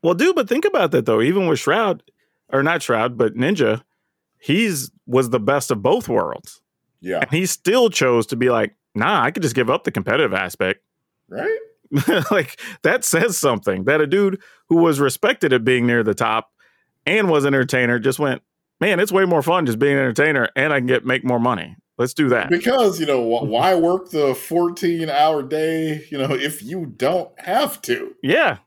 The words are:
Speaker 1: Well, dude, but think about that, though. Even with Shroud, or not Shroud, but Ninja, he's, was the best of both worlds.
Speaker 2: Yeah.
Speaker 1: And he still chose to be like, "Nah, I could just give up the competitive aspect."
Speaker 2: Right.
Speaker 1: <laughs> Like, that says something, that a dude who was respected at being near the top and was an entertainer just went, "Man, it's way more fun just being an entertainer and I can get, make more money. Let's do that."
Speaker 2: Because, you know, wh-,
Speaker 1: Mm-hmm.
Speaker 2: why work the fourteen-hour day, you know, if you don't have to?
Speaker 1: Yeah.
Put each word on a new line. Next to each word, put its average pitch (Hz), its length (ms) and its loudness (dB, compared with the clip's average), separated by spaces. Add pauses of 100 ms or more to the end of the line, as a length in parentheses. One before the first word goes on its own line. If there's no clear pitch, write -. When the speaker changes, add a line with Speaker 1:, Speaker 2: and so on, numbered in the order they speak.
Speaker 1:
Well, 214 120 2
dude, 339 220 2
but 247 120 0
think 269 160 0
about 226 280 2
that, 120 140 0
though. 110 140 2
Even 175 280 2
with 147 100 2
Shroud, 190 460 0 (480)
or 135 100 2
not 160 200 0
Shroud, 120 360 0
but 113 160 0
Ninja, 123 480 0 (560)
he's, 170 540 -2 (140)
was 123 240 2
the 120 100 0
best 131 320 0
of 104 100 -4
both 190 260 2
worlds. - 540 -4 (380)
Speaker 2:
Yeah. 87 200 -6
Speaker 1:
And - 120 -4
he 175 140 0
still 208 440 0
chose 120 380 2
to 131 80 -6
be 123 120 0
like, 113 280 -2 (180)
"Nah, 127 300 0
I 139 80 2
could 185 100 -6
just 120 140 -2
give 120 120 0
up 143 160 -2
the - 60 -4
competitive 110 420 -2
aspect." 92 500 -4 (460)
Speaker 2:
Right. 381 300 -6 (320)
Speaker 1:
<laughs> 147 400 0
Like, 180 300 -2 (220)
that 196 220 0
says 190 320 0
something, 101 480 -2
that 147 160 2
a 151 60 2
dude 196 340 0 (280)
who 165 80 4
was 165 240 4
respected 143 520 0
at 123 120 4
being 123 220 2
near 120 160 2
the 104 120 0
top 113 380 -2 (520)
and 202 240 2
was 151 160 4
an 139 100 2
entertainer 123 460 2
just 131 180 -2
went, 143 240 -2 (380)
"Man, 180 180 0
it's 202 140 -2
way 190 120 4
more 170 180 2
fun 165 240 0
just 113 120 -2
being 139 140 2
an 139 80 0
entertainer 135 560 0
and 147 160 0
I 139 60 0
can 123 80 -2
get, 127 180 0
make 127 200 -2
more 123 140 0
money. 98 380 -2 (220)
Let's 123 160 -2
do 147 160 0
that." 117 200 0
Speaker 2:
Because, 196 480 0
you 156 80 -2
know, 139 160 2
wh-, 117 200 0
Speaker 1:
Mm-hmm. 139 80 -4
Speaker 2:
why 156 260 2
work 180 340 0
the 143 240 0
fourteen-hour 160 1080 0
day, 156 680 -4
you 143 80 -8
know, 135 140 -2
if 139 300 -4
you 160 240 -8
don't 151 440 -2 (100)
have 240 420 -2
to? - 400 -4
Speaker 1:
Yeah. 180 440 2